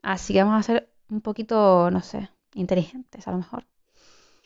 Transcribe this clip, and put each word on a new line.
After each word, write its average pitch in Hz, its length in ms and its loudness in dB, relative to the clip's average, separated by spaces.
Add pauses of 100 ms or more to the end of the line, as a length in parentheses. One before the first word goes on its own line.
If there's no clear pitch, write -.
Así 190 300 -8
que 190 100 4
vamos 214 160 2
a 208 60 0
ser - 280 -2 (160)
un 214 120 -6
poquito, 208 720 2
no 180 80 -2
sé, 202 280 -12 (260)
inteligentes 190 760 -6
a - 20 -10
lo 180 60 -6
mejor. 185 320 -10 (760)